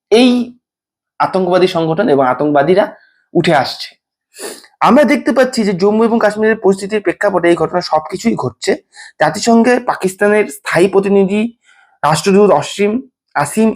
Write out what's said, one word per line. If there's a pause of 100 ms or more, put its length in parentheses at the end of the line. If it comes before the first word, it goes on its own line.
(120)
এই (600)
আতঙ্কবাদী
সংগঠন
এবং
আতঙ্কবাদীরা (380)
উঠে
আসছে। (840)
আমরা
দেখতে
পাচ্ছি
যে
জম্মু
এবং
কাশ্মীরের
পরিস্থিতির
প্রেক্ষাপটে
এই
ঘটনা
সবকিছুই
ঘটছে। (440)
জাতিসংঘে
পাকিস্তানের
স্থায়ী
প্রতিনিধি (460)
রাষ্ট্রদূত
অসীম (420)
আসিম